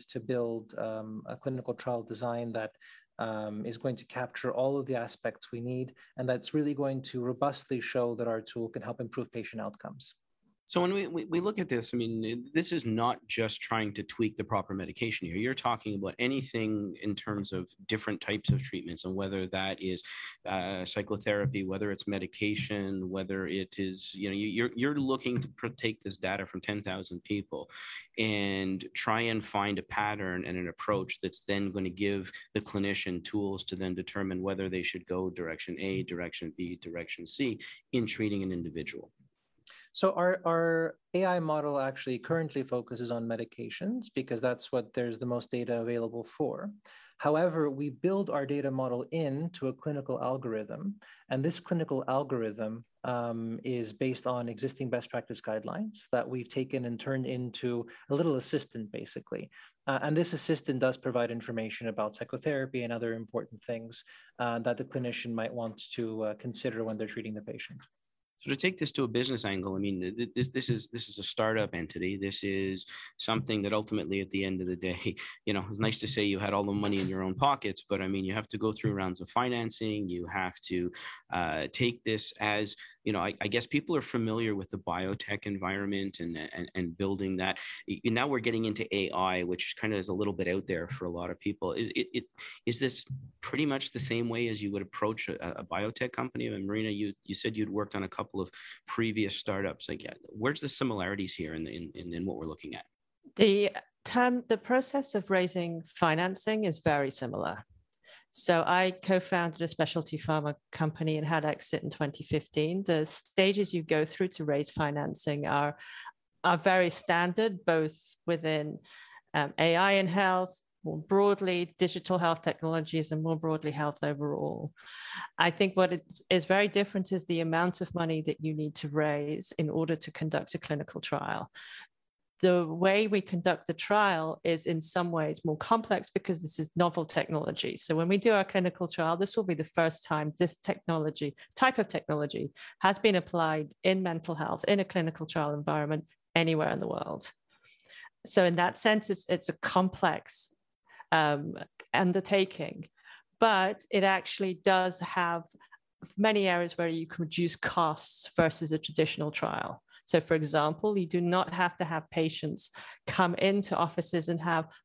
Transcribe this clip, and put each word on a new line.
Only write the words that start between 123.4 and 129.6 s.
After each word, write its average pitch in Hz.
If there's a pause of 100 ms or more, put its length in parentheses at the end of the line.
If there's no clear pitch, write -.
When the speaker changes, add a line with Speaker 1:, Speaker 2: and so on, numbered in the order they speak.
Speaker 3:
health 147
overall. 147 (680)
I 175
think 190
what 185
it 170 (280)
is 180
very 202
different 196
is 185
the 165
amount 165
of 175
money 160
that 156
you 156
need 151
to 151
raise 147
in 156